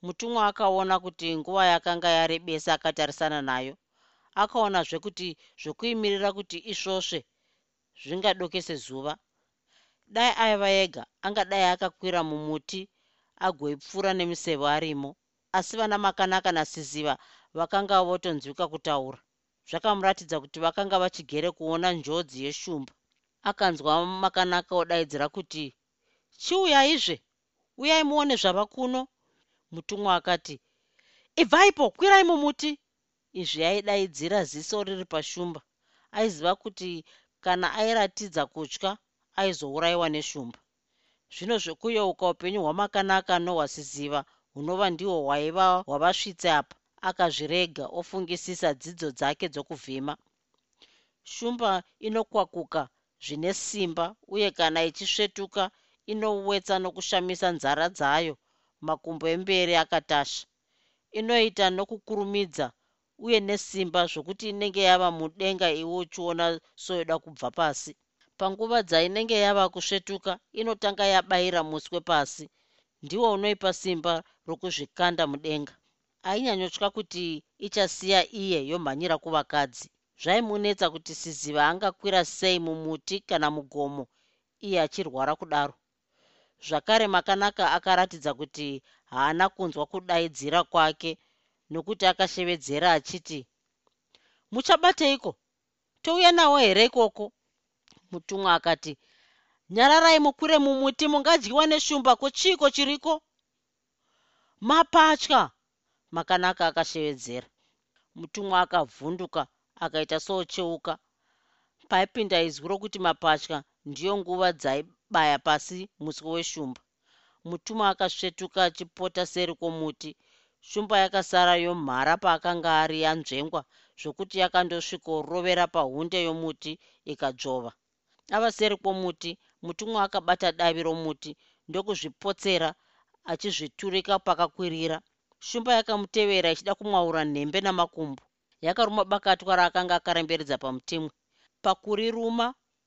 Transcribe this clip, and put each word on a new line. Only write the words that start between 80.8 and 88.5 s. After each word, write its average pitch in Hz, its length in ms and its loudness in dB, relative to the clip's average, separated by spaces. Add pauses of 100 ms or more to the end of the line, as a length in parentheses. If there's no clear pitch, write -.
kuti 160 260 -10
Siziva 147 520 0
angakwira 190 580 0
sei 185 340 0
mumuti 160 600 -6
kana 151 320 0
mugomo, 143 560 -6 (560)
iye 196 180 0
achirwara 147 540 -4
kudaro. 147 380 -2 (920)
Zvakare 208 400 2
makanaka 196 640 0
akaratidza 175 600 0
kuti 143 500 -10 (220)